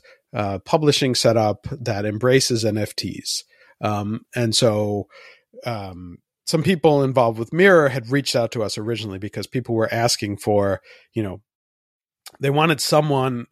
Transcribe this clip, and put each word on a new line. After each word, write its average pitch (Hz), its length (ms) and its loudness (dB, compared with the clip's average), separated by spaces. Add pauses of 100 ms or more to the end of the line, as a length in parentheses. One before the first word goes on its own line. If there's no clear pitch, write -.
(360)
uh, 98 240 -4
publishing 147 560 2
setup 110 560 2
that 107 340 -6
embraces 117 580 2
N 107 140 0
F 104 180 -4
Ts. - 480 -8 (380)
Um, 104 420 -4 (120)
and 117 200 0
so, 104 520 2 (580)
um, 92 540 -10 (260)
some 160 160 -2
people 151 420 4
involved 117 360 2
with 113 120 -8
Mirror 165 380 6
had 120 220 -6
reached 139 240 -2
out 117 160 0
to 117 100 -4
us 101 160 -4
originally 107 400 -6
because 101 300 -10
people 120 260 -6
were 110 180 0
asking 113 460 -2
for, 101 440 0 (320)
you 113 100 -4
know, 98 180 -10 (1000)
they 139 80 0
wanted 151 320 2
someone 135 720 0